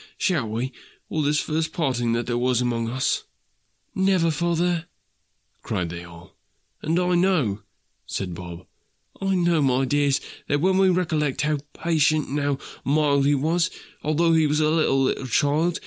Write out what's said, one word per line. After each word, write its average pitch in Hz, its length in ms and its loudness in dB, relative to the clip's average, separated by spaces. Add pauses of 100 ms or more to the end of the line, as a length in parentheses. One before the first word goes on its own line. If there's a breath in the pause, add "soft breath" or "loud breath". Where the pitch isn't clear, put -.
(160 loud breath)
shall 139 320 -2
we, 117 240 -2 (360 loud breath)
or 160 140 0
this 147 180 0
first 156 320 -2
parting 120 420 0
that 117 120 0
there 123 120 0
was 123 220 0
among 117 280 0
us?" - 360 -4 (720)
"Never, 185 360 2
father," 170 580 0 (760)
cried 92 280 -2
they 87 140 -8
all. 85 320 -14 (440)
"And 165 180 0
I 180 160 0
know," 170 480 0 (440)
said 90 280 -6
Bob, 87 320 -8 (540)
"I 196 140 0
know, 175 280 2
my 131 220 2
dears, 143 360 0 (280 loud breath)
that 143 120 0
when 185 180 2
we 190 100 4
recollect 160 540 0
how 147 160 0 (160)
patient 156 540 0
and 147 120 -2
how 143 180 0 (240 loud breath)
mild 143 440 2
he 143 80 4
was, 160 360 0 (320 loud breath)
although 160 300 2
he 160 140 4
was 147 140 0
a 151 100 2
little, 139 320 2
little 131 240 0
child, 151 600 0